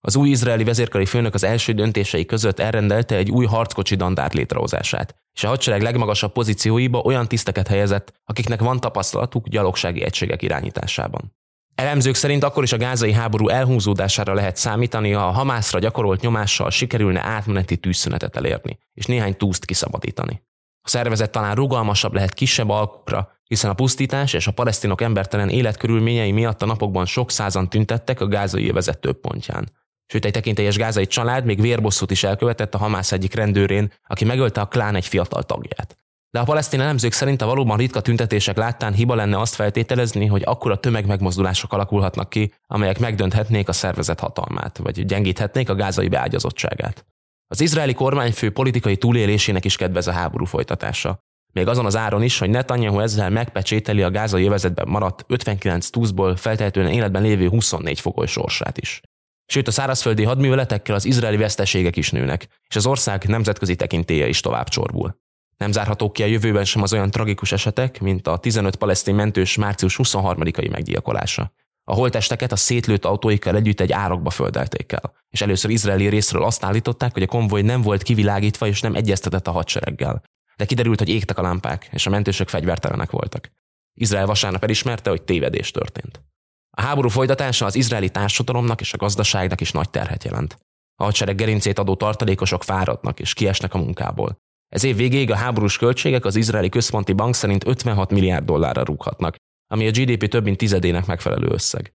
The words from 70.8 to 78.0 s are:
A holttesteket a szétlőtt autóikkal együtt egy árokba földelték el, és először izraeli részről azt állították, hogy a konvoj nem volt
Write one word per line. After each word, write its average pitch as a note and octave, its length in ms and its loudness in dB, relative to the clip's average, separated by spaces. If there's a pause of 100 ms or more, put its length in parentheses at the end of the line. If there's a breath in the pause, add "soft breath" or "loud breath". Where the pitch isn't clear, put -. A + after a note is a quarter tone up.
A - 100 -4
holttesteket A#2 580 0
a G#2 40 0
szétlőtt A2+ 480 2
autóikkal G2+ 520 2
együtt G#2+ 240 2
egy F2+ 120 2
árokba F2+ 380 -2
földelték - 640 -4
el, - 200 -6 (160)
és - 120 -6
először G2+ 300 0
izraeli G2+ 380 2
részről G#2 360 2
azt A2 200 -2
állították, A#2 480 -2
hogy F#2+ 100 -2
a F#2 40 0
konvoj G#2+ 360 2
nem A#2+ 200 4
volt G2+ 200 2